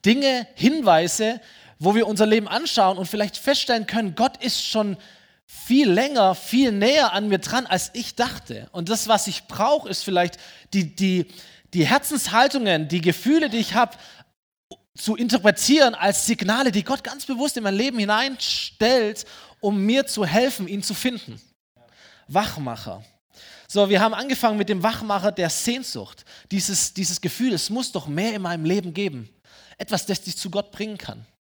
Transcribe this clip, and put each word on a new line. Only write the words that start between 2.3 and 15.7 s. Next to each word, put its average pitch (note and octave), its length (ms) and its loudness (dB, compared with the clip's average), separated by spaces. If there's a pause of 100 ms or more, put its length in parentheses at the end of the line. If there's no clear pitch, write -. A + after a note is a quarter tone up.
anschauen G3 500 2
und F#3 80 -4
vielleicht G#3 320 -4
feststellen B3 480 -2
können, G3+ 300 -4
Gott B3 280 -2
ist - 220 -4
schon G#3 320 -2 (480)
viel C4 440 2
länger, G3 460 4
viel B3 360 2
näher A3 420 2
an G#3 160 -2
mir G3 80 2
dran, A#3+ 300 -4
als - 260 -2
ich A3+ 220 -10
dachte. C3 560 -6
Und E3+ 180 -8
das, G#3+ 180 -2
was G#3+ 200 2
ich - 180 -8
brauche, C#4 420 0
ist F#3+ 160 -6
vielleicht F3+ 340 0 (360)
die, F3+ 220 -2
die, F#3 320 0 (460)
die E3 120 4
Herzenshaltungen, A#3 1040 2
die E3+ 120 0
Gefühle, C4+ 480 2
die A3+ 100 -2
ich - 160 -2
hab, A#3 220 2 (1000)
zu - 200 -2
interpretieren A#3 800 4